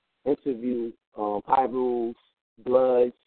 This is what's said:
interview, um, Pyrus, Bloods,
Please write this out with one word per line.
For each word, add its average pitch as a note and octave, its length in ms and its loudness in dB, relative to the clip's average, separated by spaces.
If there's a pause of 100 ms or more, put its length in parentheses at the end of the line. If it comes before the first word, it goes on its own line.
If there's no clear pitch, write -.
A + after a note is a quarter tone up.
(240)
interview, B2 680 -4 (280)
um, G#2 280 -4
Pyrus, B2 720 0 (480)
Bloods, B2+ 500 4 (120)